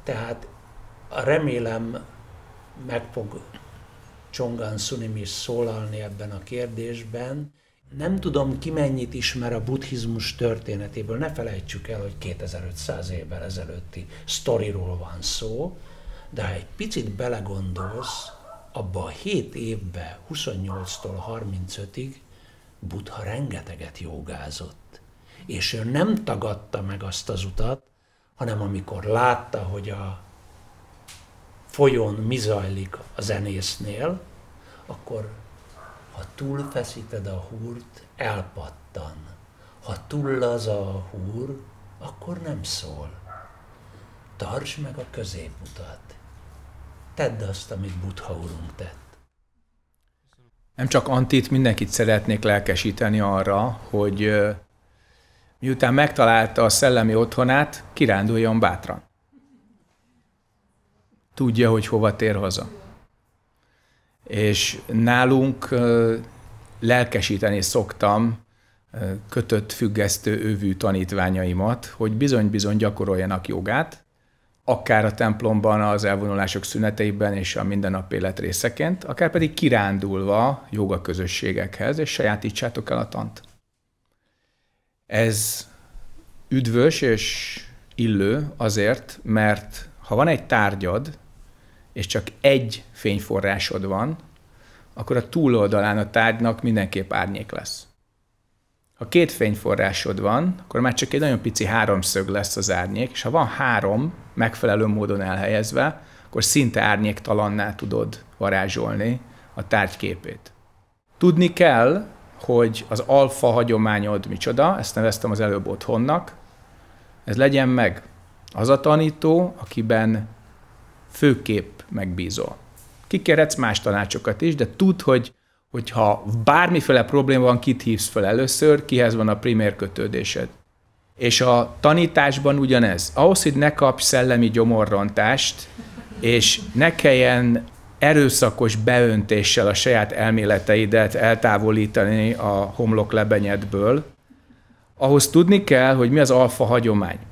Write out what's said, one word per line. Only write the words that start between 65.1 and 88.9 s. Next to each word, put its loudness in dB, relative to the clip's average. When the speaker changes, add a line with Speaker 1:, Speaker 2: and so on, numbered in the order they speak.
Speaker 2:
ö, 2
lelkesíteni 0
szoktam, 0
ö, -6
kötött, -2
függesztő, -2
övű -2
tanítványaimat, -2
hogy -4
bizony-bizony 0
gyakoroljanak -2
jogát, -4
akár 2
a 0
templomban, 2
az 0
elvonulások -2
szüneteiben -2
és -4
a -2
mindennapi -2
élet -4
részeként, -4
akár -2
pedig 0
kirándulva 0
joga -2
közösségekhez, -4
és -4
sajátítsátok -4
el 0
a -4
tant. -10
Ez 0
üdvös 2
és -2
illő 2
azért, -2